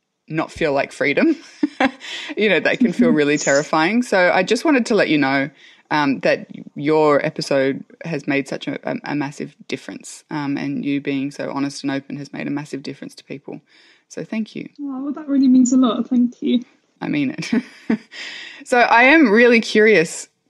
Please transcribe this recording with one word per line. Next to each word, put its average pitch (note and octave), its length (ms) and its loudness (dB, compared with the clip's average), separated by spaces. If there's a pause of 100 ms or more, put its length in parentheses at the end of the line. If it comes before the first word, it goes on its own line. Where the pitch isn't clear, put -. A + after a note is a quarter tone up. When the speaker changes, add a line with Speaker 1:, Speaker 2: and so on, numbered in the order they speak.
(280)
Speaker 1:
not D#3 240 -6
feel D#3 220 -2
like - 180 -2
freedom. G3 500 0
<laughs> - 40 -20 (920)
You G#3 120 2
know, D#3+ 100 4
that - 200 0
can A3+ 140 2
feel - 160 2
really D3 280 2
Speaker 2:
<laughs> D#3 120 -2
Speaker 1:
terrifying. D#3+ 540 2
So F3+ 300 2
I F#3+ 100 2
just A3+ 220 -2
wanted C4+ 220 2
to A3+ 80 0
let E3 140 2
you D3+ 80 2
know, C#3 320 0 (420)
um, D3 300 0
that D#3+ 260 -2 (280)
your D3+ 500 2
episode C#3 580 -2 (200)
has D#3+ 240 -8
made C#3 200 -2
such - 200 -10
a, C#3 100 -8 (120)
a, C#3 60 -4 (100)
a C#3+ 100 -6
massive D3 400 -8 (120)
difference, - 600 -14
um, C#3+ 280 -6
and C#3 280 -8
you C#3+ 160 -4
being C#3 300 -6
so C#3 200 -10
honest C#3 320 -6
and C#3 80 -4
open C3+ 260 -8
has C#3 160 -14
made D3 140 -8
a - 40 -8
massive C#3+ 320 -10
difference - 320 -14
to - 80 -20
people. - 380 -16 (480)
So - 160 -12
thank A3 300 -8
you. - 140 -12 (120)
Speaker 2:
Oh, C4+ 240 -10
well, D4 80 -8
that D#4 140 -14
really C#4 200 2
means B3+ 260 6
a C4 40 4
lot. A#3 320 2
Thank B3 320 0
you. B3 220 0 (380)
Speaker 1:
I - 60 -8
mean C#3+ 300 -2
it. - 260 -2 (240)
<laughs> A3+ 120 0 (640)
So B3 140 0
I A#3 240 6
am C#4+ 260 8
really A#3 320 6
curious G#3 640 2 (220)